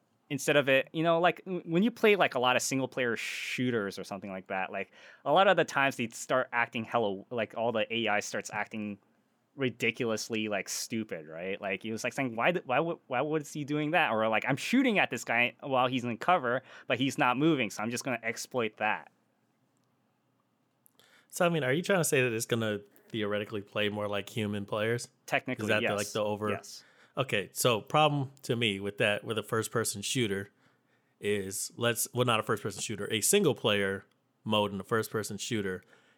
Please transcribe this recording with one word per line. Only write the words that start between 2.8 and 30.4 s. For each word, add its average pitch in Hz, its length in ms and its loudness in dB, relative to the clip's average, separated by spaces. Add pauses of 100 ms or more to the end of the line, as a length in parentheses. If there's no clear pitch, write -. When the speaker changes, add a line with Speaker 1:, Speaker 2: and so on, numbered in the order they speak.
Speaker 1:
player 120 280 0
shooters 117 840 -2
or 92 60 -10
something 101 260 -10
like 95 180 -10
that, 95 220 -2
like, 98 200 -6 (340)
a 139 80 2
lot 190 160 8
of 185 80 6
the 165 80 4
times 135 320 2
they 117 120 -2
start 131 440 -2
acting 117 320 -2
hella, 104 460 0
like, 113 260 -4
all 117 160 0
the 107 180 0
A 113 180 -2
I 104 120 2
starts - 320 -8
acting 104 460 -6 (580)
ridiculously, 117 920 -2
like, 101 200 -4
stupid, 98 580 -6
right? 87 320 -6
Like, 98 260 -4
he 110 80 -6
was, 110 120 -6
like, 123 80 -4
saying, 127 240 -4
"Why 131 160 2
th-, 170 140 -6
why 131 140 2
would, 165 260 -4
why 127 160 -2
would 151 240 -2
he 151 180 -10
doing 147 280 -2
that?" 156 200 4
Or, 110 160 2
like, 107 180 2
"I'm 131 120 2
shooting 240 400 2
at 139 100 4
this 120 160 -6
guy 120 360 2
while 131 260 2
he's 123 180 -2
in 120 140 -4
cover, 131 440 2 (240)
but 123 120 0
he's 131 180 0
not 123 220 2
moving, 139 320 2
so - 120 -8
I'm 113 80 -2
just 120 140 -6
gonna 120 180 -4
exploit 113 540 -4
that." 104 320 -4 (2250)
Speaker 2:
So, - 160 2
I - 20 4
mean, 165 160 2
are 127 80 2
you 170 100 2
trying 190 180 2
to 156 40 2
say 139 180 4
that 123 100 2
it's 113 140 -2
gonna 110 340 0 (280)
theoretically 104 520 -4
play 104 280 -2
more 104 200 -2
like 101 200 -4
human 104 380 -4
players? 113 420 -2 (180)
Speaker 1:
Technically, 127 380 -2
Speaker 2:
Is 107 40 -2
that 110 80 4
the, 104 60 2
Speaker 1:
yes. 104 140 0
Speaker 2:
like, 104 160 -4
the 110 120 0
over- 104 260 -2
Speaker 1:
Yes. - 320 -8 (340)
Speaker 2:
Okay, 107 360 0
so 117 280 2
problem 147 500 2 (120)
to 123 140 -2
me 107 240 0
with 101 180 -6
that, 104 260 2
with 113 140 -2
a 104 40 -2
first-person 110 600 -2
shooter 98 480 -2 (720)